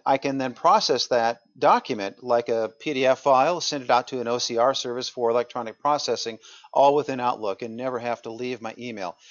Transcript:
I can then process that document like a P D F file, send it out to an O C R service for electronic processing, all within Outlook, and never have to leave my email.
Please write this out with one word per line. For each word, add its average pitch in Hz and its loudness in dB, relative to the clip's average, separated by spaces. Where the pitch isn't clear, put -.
I 139 2
can 139 -4
then 131 -4
process 160 2
that 117 0
document 123 0
like 120 0
a 113 0
P 156 -4
D 131 0
F 131 2
file, 147 4
send 139 -6
it 123 0
out 123 2
to 127 -6
an 117 -6
O 120 0
C 117 -4
R 131 4
service 123 -6
for 117 -2
electronic 117 -4
processing, 127 -2
all 139 4
within 139 -2
Outlook, 110 -2
and 113 -8
never 127 -6
have 117 -4
to 117 -10
leave 123 -8
my 113 -10
email. 107 -8